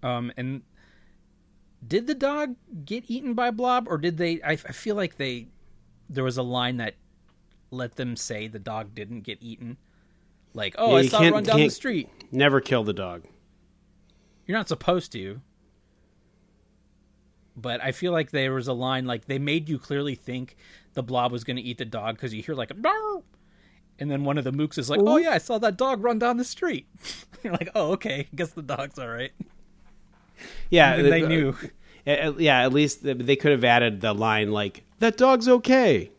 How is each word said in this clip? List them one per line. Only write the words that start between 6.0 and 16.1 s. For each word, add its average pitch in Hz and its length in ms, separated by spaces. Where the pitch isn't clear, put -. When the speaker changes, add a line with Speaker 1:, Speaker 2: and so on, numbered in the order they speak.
Speaker 1:
there 135 140
was 127 160
a 131 60
line 123 320
that 113 180
let 127 240
them 123 180
say 110 320
the 110 140
dog 107 340
didn't 107 280
get 104 200
eaten. 117 340
Like, 104 240
"Oh, 226 140
Speaker 2:
Yeah, - 40
Speaker 1:
I - 40
Speaker 2:
you 135 80
Speaker 1:
saw - 100
it - 40
Speaker 2:
can't, 165 120
Speaker 1:
run 208 100
down - 120
the 151 80
Speaker 2:
can't 147 80
Speaker 1:
street." - 360
Speaker 2:
Never 135 300
kill 123 240
the 104 100
dog. 90 300
Speaker 1:
You're 185 100
not 214 120
supposed 175 440
to. 101 280